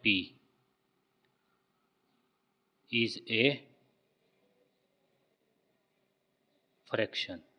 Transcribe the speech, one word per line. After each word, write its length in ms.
P 100
is 280
a 20
fraction 520